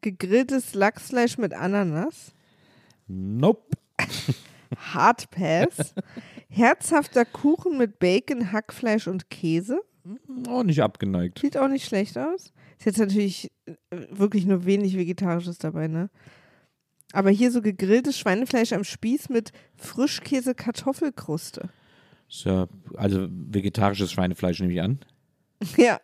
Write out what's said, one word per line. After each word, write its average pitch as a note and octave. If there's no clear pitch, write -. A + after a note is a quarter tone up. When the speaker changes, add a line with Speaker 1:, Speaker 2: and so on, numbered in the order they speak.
Speaker 1:
Gegrilltes A#3+
Lachsfleisch A#3
mit G#3
Ananas. F#3
Speaker 2:
Nope. G#2
Speaker 1:
<laughs> -
Hardpass. F3
Herzhafter C4
Kuchen D#4
mit A3+
Bacon, G3
Hackfleisch G#3+
und F#3
Käse. F3+
Speaker 2:
Auch B3
nicht D#3
abgeneigt. F#2+
Speaker 1:
Sieht C#4+
auch C4+
nicht C4+
schlecht G#3
aus. D#4+
Ist -
jetzt G3+
natürlich, G3+
äh, E3
wirklich G3+
nur F#3
wenig G3
Vegetarisches F3
dabei, D#3+
ne? E3
Aber G3
hier G#3+
so A#3+
gegrilltes G#3+
Schweinefleisch A3+
am G3+
Spieß -
mit A#3
Frischkäse-Kartoffelkruste. -
Speaker 2:
Ist -
ja, F#2
also F#2+
vegetarisches G2
Schweinefleisch, F2+
nehme F2+
ich F2
an. A#2+
Speaker 1:
<laughs> -
Ja. A#3